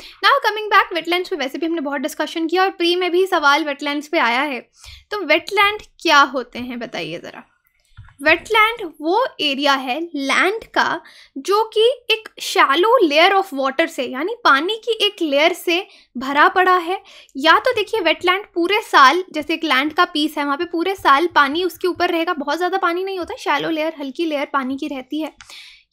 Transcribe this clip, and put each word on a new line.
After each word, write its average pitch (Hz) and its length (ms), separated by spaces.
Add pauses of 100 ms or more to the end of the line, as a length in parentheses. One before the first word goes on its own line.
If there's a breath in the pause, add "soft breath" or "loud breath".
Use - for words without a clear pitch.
(240 loud breath)
Now 494 260
coming 427 220
back, 403 220
वेटलैंड्स 349 340
पे 370 80
वैसे 277 220
भी 330 80
हमने 330 140
बहुत 277 200
डिस्कशन 302 460
किया 349 160
और 381 80
प्री 349 260
में 359 140
भी 370 160
सवाल 302 380
वेटलैंड्स 285 440
पे 339 100
आया 247 240
है। 269 180 (500 loud breath)
तो 415 140
वेटलैंड 403 580 (180)
क्या 302 200
होते 262 380
हैं, 247 200
बताइए 170 400
ज़रा। - 340 (680 soft breath)
वेटलैंड 427 800
वो 381 260 (140)
एरिया 277 320
है 269 440
लैंड 277 480
का 311 360 (380 loud breath)
जो 392 260
कि 440 160 (300)
एक 440 180 (120)
shallow 349 720
layer 381 320
of 269 140
water 269 300
से, 285 160
यानी 285 400
पानी 330 320
की 440 300
एक 415 160
लेयर 302 300
से 349 340 (300 soft breath)
भरा 285 320
पड़ा 370 280
है। 359 260 (340 loud breath)
या 320 220
तो 494 160
देखिए, 427 260
वेटलैंड 349 440 (100)
पूरे 359 280
साल, 339 500
जैसे 302 220
एक 320 100
लैंड 285 280
का 359 120
पीस 302 340
है, 285 60
वहाँ 285 120
पे 349 80
पूरे 349 300
साल 311 320
पानी 311 380
उसके 359 240
ऊपर 349 220
रहेगा, 339 220
बहुत 285 240
ज़्यादा 359 220
पानी 359 260
नहीं 392 140
होता, 339 160
shallow 311 440
layer, 311 220
हल्की 294 260
लेयर 294 260
पानी 269 240
की 294 120
रहती 294 320
है। 311 140 (580 loud breath)